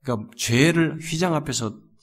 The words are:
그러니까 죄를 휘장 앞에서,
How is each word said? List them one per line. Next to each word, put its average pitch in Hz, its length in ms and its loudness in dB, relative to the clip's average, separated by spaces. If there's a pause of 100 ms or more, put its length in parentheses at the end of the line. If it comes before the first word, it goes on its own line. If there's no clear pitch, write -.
그러니까 113 320 -4
죄를 151 640 2
휘장 165 340 -2
앞에서, 120 420 -4 (260)